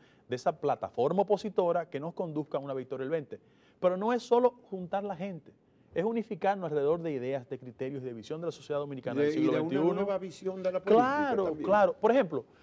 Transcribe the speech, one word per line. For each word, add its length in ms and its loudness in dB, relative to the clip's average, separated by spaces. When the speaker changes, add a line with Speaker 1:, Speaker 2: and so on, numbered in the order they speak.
Speaker 1:
de 80 -4
esa 240 -2
plataforma 640 0
opositora 680 0
que 100 -8
nos 140 -8
conduzca 440 -4
a 40 -4
una 120 -6
victoria 300 -6
el 80 -6
veinte. 280 -6
Pero 180 2
no 160 0
es 100 -2
solo 280 6
juntar 340 -4
la 120 -6
gente, 360 -10
es 120 0
unificarnos 640 -2
alrededor 300 2
de 100 -4
ideas, 380 -4
de 100 -8
criterios, 420 -8
de 120 -8
visión 260 -10
de 80 -8
la 60 -2
sociedad 260 -6
dominicana 420 -4
Speaker 2:
Y 40 4
Speaker 1:
del 80 2
Speaker 2:
de, 60 0
y 40 2
Speaker 1:
siglo 80 4
Speaker 2:
de 80 2
una 100 -2
Speaker 1:
veintiuno. 240 2
Speaker 2:
nueva 240 -2
visión 460 -8
de 80 0
la 80 -2
política 260 6
Speaker 1:
Claro, 380 0
Speaker 2:
también. 220 -2
Speaker 1:
claro. 340 6
Por 120 6
ejemplo, 340 2